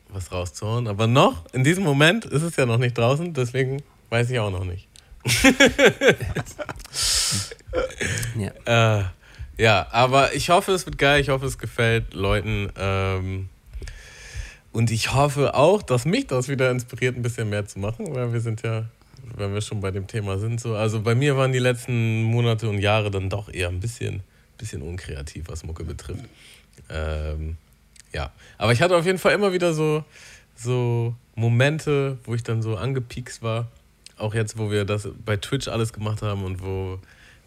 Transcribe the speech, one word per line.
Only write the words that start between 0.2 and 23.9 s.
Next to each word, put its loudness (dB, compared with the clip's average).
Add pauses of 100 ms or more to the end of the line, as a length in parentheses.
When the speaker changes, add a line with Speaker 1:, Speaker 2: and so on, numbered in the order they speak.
Speaker 1:
rauszuhauen. -4
Aber 0
noch, 4
in 0
diesem 4
Moment 4
ist 0
es -4
ja 4
noch 2
nicht 2
draußen, 2
deswegen -2 (300)
weiß 2
ich -2
auch -2
noch -4
nicht. -8 (380)
<laughs> 2 (3000)
Speaker 2:
Ja. 2
Speaker 1:
Äh, -2 (540)
ja, 4
aber 4
ich -4
hoffe, 4
es 0
wird -10
geil, 4
ich -2
hoffe, 0
es -6
gefällt 0
Leuten. -2
Ähm, -2 (1200)
und 0
ich -2
hoffe 2
auch, 6
dass 0
mich 0
das -2
wieder 2
inspiriert, -4
ein -6
bisschen -4
mehr -2
zu -12
machen, -6
weil -2
wir -2
sind -4
ja, -4 (520)
wenn -4
wir -2
schon -6
bei -2
dem -6
Thema -4
sind, -2
so, -4
also 0
bei 2
mir 4
waren 2
die 2
letzten 0
Monate 2
und -2
Jahre 2
dann -2
doch -6
eher -2
ein -4
bisschen, -6 (360)